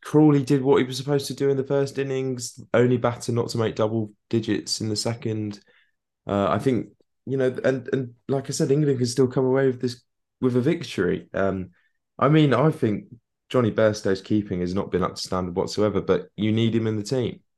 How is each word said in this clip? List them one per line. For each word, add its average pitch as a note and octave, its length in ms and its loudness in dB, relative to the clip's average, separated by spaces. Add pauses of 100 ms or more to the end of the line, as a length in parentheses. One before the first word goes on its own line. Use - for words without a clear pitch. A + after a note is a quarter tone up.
Crawley D3+ 400 6
did C3+ 200 0
what C#3 160 4
he C3 60 2
was B2+ 120 -8
supposed C#3 320 -2
to C3 60 -8
do C#3 140 -2
in C#3 80 2
the C3 80 -2
first C#3 340 -2
innings, C3 640 -6 (140)
only A#2+ 220 4
batter A#2+ 340 -2
not A#2 200 -2
to A#2 80 -4
make A2 180 0
double A2 360 -2 (180)
digits A2+ 500 -2
in A2+ 80 -4
the G#2+ 80 -2
second. A2 640 -6 (640)
Uh, G2+ 220 0
I G2 100 2
think, A#2+ 300 0 (360)
you C3 120 -4
know, B2+ 280 0
and, C3 280 0
and C3 220 -4 (140)
like C3+ 200 -2
I C#3 40 -8
said, C3+ 200 0
England C#3+ 260 2
can B2 80 0
still B2 220 2
come C3 160 0
away C3+ 240 2
with B2 120 -2
this, A#2+ 220 -6 (380)
with B2 160 0
a B2+ 40 4
victory. F2+ 720 -2
Um, F#2+ 380 -2 (480)
I B2+ 100 4
mean, D3+ 240 6
I D3 200 4
think G#2 320 -2 (440)
Johnny A#2+ 220 2
Bairstow's G#2 500 2
keeping G2+ 380 -2
has F2+ 160 -2
not G2+ 160 -4
been F2+ 140 0
up - 100 -4
to - 80 -12
standard F2+ 320 -4
whatsoever, G2 460 0
but - 340 0
you G#2+ 160 -2
need A2+ 240 2
him A2+ 140 0
in A2 80 -2
the G#2 80 -6
team. B2 340 -4 (200)